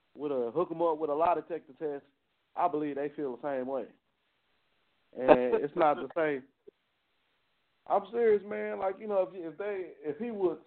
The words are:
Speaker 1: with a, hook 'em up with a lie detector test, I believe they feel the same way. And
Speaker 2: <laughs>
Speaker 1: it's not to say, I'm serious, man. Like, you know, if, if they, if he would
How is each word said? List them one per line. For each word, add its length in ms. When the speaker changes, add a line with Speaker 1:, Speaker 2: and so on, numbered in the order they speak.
Speaker 1:
with 160
a, 240
hook 160
'em 120
up 160
with 120
a 40
lie 200
detector 440
test, 260
I 140
believe 280
they 120
feel 280
the 120
same 180
way. 200
And 360
Speaker 2:
<laughs> 100
Speaker 1:
it's 100
not 200
to 200
say, 280
I'm 260
serious, 320
man. 340
Like, 220
you 80
know, 140
if, 200
if 40
they, 300
if 140
he 120
would 360